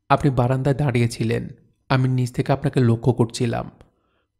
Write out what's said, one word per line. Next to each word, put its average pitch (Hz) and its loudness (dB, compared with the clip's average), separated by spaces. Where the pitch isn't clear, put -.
আপনি 139 2
বারান্দায় 131 0
দাঁড়িয়েছিলেন, 117 -2
আমি 131 0
নিচ 127 -2
থেকে - -2
আপনাকে 131 -2
লক্ষ্য 117 2
করছিলাম। 117 -2